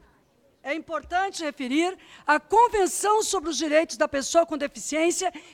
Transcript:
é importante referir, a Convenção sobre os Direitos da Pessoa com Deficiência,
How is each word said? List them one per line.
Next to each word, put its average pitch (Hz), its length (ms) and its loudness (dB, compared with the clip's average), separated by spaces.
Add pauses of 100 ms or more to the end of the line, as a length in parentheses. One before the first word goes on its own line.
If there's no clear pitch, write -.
(640)
é 269 100 -6
importante 339 680 -4
referir, 302 540 -2 (280)
a 302 140 2
Convenção 427 840 2
sobre 339 280 -4
os 285 80 -4
Direitos 311 400 0
da 302 100 2
Pessoa 294 380 0
com 311 120 -6
Deficiência, 311 720 -2 (220)